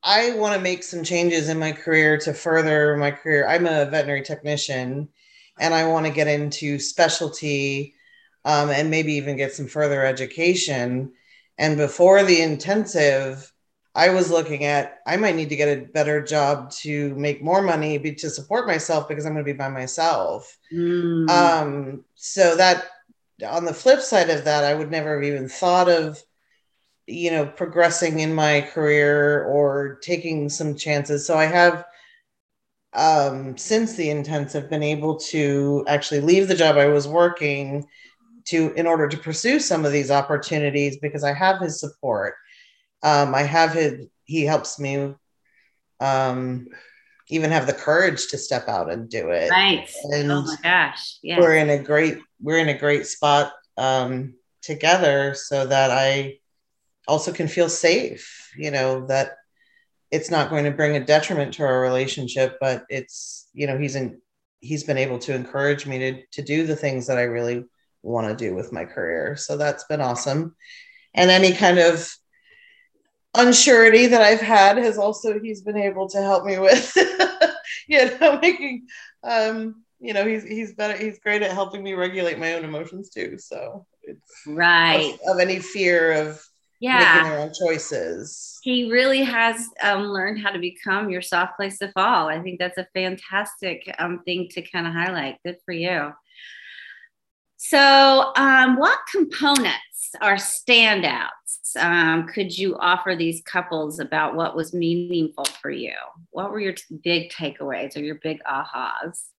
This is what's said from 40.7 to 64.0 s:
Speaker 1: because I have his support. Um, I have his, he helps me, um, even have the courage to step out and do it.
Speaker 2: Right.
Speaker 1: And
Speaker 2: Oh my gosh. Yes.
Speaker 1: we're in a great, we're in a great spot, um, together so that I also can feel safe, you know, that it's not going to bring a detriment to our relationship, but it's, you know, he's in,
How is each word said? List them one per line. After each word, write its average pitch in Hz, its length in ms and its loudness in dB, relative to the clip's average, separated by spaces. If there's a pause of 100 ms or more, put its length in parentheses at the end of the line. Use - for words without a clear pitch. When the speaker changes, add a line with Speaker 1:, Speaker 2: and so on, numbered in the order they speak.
Speaker 1:
because 147 260 -6
I 143 100 0
have 185 280 0
his 160 180 -6
support. 110 540 -6 (720)
Um, 143 320 4
I 139 80 2
have 160 300 2
his, 147 340 -2 (180)
he 156 180 -4
helps 147 360 -2
me, 139 340 -4 (840)
um, 127 680 -2 (600)
even 156 220 0
have 147 160 2
the 139 60 0
courage 165 560 0
to 143 100 -8
step 123 280 -6
out 87 240 -4
and 113 160 -10
do 104 220 -6
it. 85 220 0
Speaker 2:
Right. 190 360 2 (240)
Speaker 1:
And 143 200 -2
Speaker 2:
Oh 143 100 0
my 156 220 -6
gosh. 165 580 -2
Yes. 175 180 -4
Speaker 1:
we're 160 180 6
in 151 120 2
a 147 80 2
great, 151 400 0 (240)
we're 156 160 0
in 160 120 2
a 139 80 -2
great 147 280 0
spot, 147 480 2 (240)
um, 131 560 -2 (300)
together 147 720 2
so 139 320 -4
that 135 240 4
I 135 480 0 (680)
also 147 240 -2
can 160 160 -4
feel 165 220 0
safe, - 880 -2
you 151 140 -6
know, 131 360 -2
that 135 260 0 (800)
it's 156 200 -4
not 151 180 0
going 151 160 -2
to 147 60 0
bring 147 240 0
a 131 100 -4
detriment 151 500 0
to 156 80 -6
our 127 180 0
relationship, 131 760 -2
but 131 300 -2
it's, - 640 -14
you 147 140 -6
know, 135 100 -4
he's 139 180 -4
in, 127 240 -8 (400)